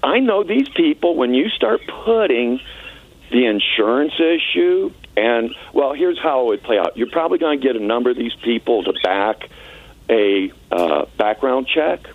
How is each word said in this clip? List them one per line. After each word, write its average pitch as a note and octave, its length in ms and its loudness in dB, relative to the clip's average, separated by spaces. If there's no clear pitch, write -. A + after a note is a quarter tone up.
I G3 160 2
know A3 260 2
these A#3 240 0
people, E3 480 0
when B2 160 0
you C#3 160 2
start A3 320 0
putting C3 560 2
the B2 160 2
insurance A2 720 0
issue, F3 720 0
and, A#2 380 0
well, C#3 220 0
here's E3+ 240 0
how C#3 240 0
it A#2+ 40 0
would G2+ 160 0
play A2 160 0
out. E2+ 180 -2
You're A2+ 140 -2
probably E3+ 280 0
gonna D3+ 180 0
get C3 200 0
a A2 60 -4
number A#2+ 280 0
of B2 60 0
these A#2 260 -6
people A2+ 420 0
to F#2+ 80 -2
back G2 460 0
a, G2 420 2
uh, D#2+ 360 0
background B2+ 520 -2
check. D#3+ 320 0